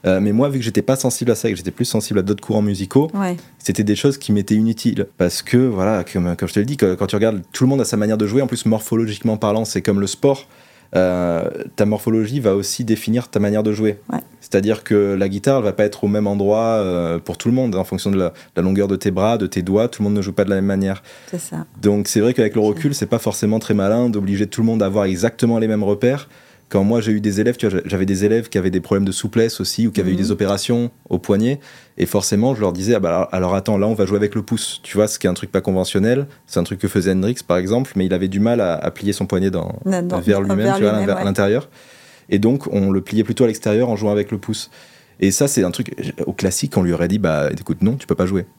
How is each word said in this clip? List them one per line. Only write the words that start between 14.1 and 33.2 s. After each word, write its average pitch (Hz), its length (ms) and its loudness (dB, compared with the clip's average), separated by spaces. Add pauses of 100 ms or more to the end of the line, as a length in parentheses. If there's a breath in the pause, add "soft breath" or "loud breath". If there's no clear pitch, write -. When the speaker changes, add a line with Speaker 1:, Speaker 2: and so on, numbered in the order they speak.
Speaker 2:
Ouais. - 80 -4 (220)
Speaker 1:
C'est-à-dire 104 420 0
que 101 300 2
la 98 160 0
guitare, 127 300 0
elle 110 60 -2
va 95 80 0
pas 107 120 2
être - 180 -4
au 104 40 0
même 104 180 0
endroit, 104 520 0
euh, 87 420 -2
pour 87 180 -8
tout - 120 -4
le 120 40 2
monde, 127 220 0
en 92 80 0
fonction 95 260 -4
de 98 80 0
la, 90 120 0
de - 40 -8 (220 loud breath)
la 87 80 0
longueur 98 240 2
de 98 80 0
tes 98 160 -2
bras, 104 260 2
de 104 80 0
tes 90 160 -4
doigts. 101 260 0
Tout 120 140 -6
le 101 80 0
monde 104 80 0
ne 101 60 0
joue 95 100 -6
pas 98 120 2
de 101 40 -4
la 98 60 2
même 98 100 0
manière. 98 380 -2 (260 loud breath)
Speaker 2:
C'est 175 120 -8
ça. 80 240 -10 (140)
Speaker 1:
Donc, 104 280 2
c'est 107 140 2
vrai 120 120 2
qu'avec 110 220 0
le 110 60 2
Speaker 2:
C'est 104 60 4
Speaker 1:
recul, 104 280 0
c'est 104 100 -4
pas 117 140 0
forcément 110 400 0
très 110 160 -2
malin 110 340 2
d'obliger 101 380 0
tout 113 140 -4
le 113 60 4
monde 113 140 2
à 98 60 2
avoir 101 180 0
exactement 113 540 0
les 110 80 0
mêmes 104 160 0
repères. 123 440 0 (420 soft breath)
Quand 98 140 2
moi 113 180 2
j'ai 107 120 0
eu 104 60 0
des 101 220 0
élèves, 120 160 2
tu 113 100 -2
vois, 92 180 0
j'avais 95 200 0
des 98 200 0
élèves 110 220 2
qui 101 120 -2
avaient 92 100 0
des 90 100 0
problèmes 98 240 0
de 98 80 0
souplesse 113 480 -2
aussi, 110 280 -2
ou 101 40 0
qui 104 100 -2
avaient 92 100 0
eu - 20 2
Speaker 2:
Mhm. 90 60 0
Speaker 1:
des 98 100 0
opérations 107 600 0 (180)
au 92 80 0
poignet, 113 420 2 (380 loud breath)
et 90 80 2
forcément 104 480 0
je 107 80 -2
leur 92 120 2
disais, « 95 220 0
Ah 101 40 0
bah, 90 100 0
alors, 87 220 0